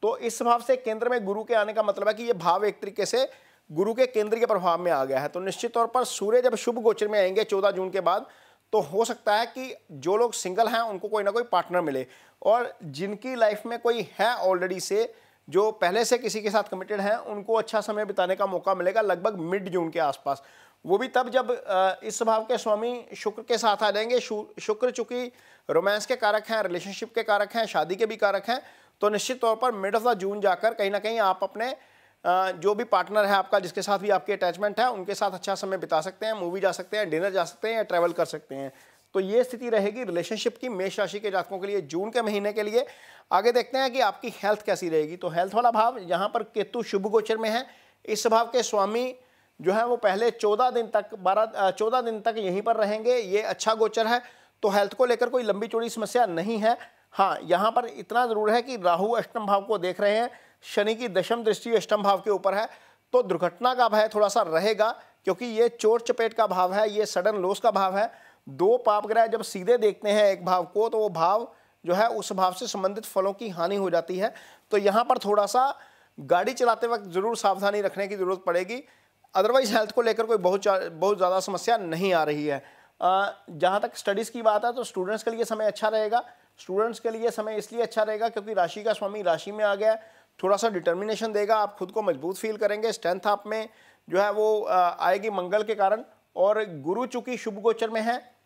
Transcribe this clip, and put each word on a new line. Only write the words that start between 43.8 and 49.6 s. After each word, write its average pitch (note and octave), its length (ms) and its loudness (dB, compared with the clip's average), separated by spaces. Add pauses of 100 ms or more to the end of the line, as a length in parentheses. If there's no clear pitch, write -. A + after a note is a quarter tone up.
कि C4 80 -2
आपकी G#3+ 280 0 (140)
हेल्थ G#3 200 0
कैसी F#3 260 -2
रहेगी। D#3+ 280 0
तो F3+ 120 -6
हेल्थ F3 260 -2
वाला A#3+ 160 4
भाव A#3 280 2
यहाँ F3+ 300 -2
पर A3 140 -2
केतु G#3 400 -6
शुभ A#3 200 -2
गोचर A3 340 2
में A3 140 -2
है। B3 160 -4 (400)
इस G#3+ 200 -2
भाव A3+ 200 4
के A#3 160 0
स्वामी A3 520 0 (460)